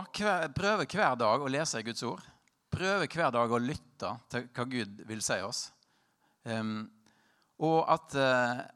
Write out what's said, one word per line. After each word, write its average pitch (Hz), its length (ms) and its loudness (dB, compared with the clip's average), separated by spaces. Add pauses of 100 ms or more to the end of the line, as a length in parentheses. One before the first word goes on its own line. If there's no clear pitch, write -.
(180)
Hver, 180 360 2
prøver 202 320 2
hver 165 320 2
dag 120 240 4
å 135 100 -2
lese 139 300 -2
i 107 40 -6
Guds 117 180 -6
ord, - 220 -8 (500)
prøver 190 320 0
hver 156 260 2
dag 120 180 4
å 120 100 4
lytte 120 500 -6 (200)
til 123 200 -4
hva 123 180 -4
Gud 107 380 -6
vil 107 160 -6
si 110 220 0
oss. - 220 -6 (800)
Ehm, 110 400 -4 (800)
og 160 140 4 (120)
at, - 300 0
eh, 123 440 2 (120)